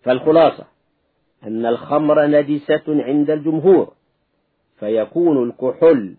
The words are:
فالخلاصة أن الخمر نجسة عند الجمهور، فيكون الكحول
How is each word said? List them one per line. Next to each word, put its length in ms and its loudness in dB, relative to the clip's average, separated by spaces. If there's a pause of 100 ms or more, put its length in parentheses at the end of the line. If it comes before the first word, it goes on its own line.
فالخلاصة 640 0 (760)
أن 220 -6
الخمر 600 0
نجسة 640 -2
عند 420 -2
الجمهور، 640 0 (880)
فيكون 680 -2
الكحول 680 0